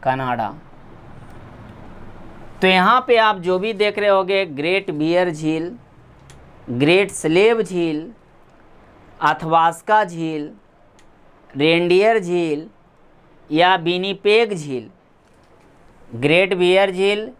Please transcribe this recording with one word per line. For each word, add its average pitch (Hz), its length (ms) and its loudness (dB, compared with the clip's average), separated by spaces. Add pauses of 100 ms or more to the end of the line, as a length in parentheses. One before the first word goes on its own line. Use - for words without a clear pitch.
कनाडा। 127 460 -4 (2250)
तो 190 40 2
यहाँ 190 420 4
पे 240 80 4
आप 214 220 2
जो 180 200 0
भी 185 140 -4
देख 208 260 -2
रहे 208 100 0
होंगे, 196 380 2
ग्रेट 170 440 -4
बियर 170 400 0
झील, 160 400 -4 (1000)
ग्रेट 165 400 2
स्लेव 208 520 2
झील, 170 440 -4 (1120)
अथवास्का 165 840 0
झील, 160 460 -8 (1000)
रेनडियर 175 680 4
झील 170 480 -2 (840)
या 175 260 4
विनिपेग 196 760 0
झील, 135 360 -10 (1200)
ग्रेट 165 440 0
बियर 185 360 2
झील 202 500 -2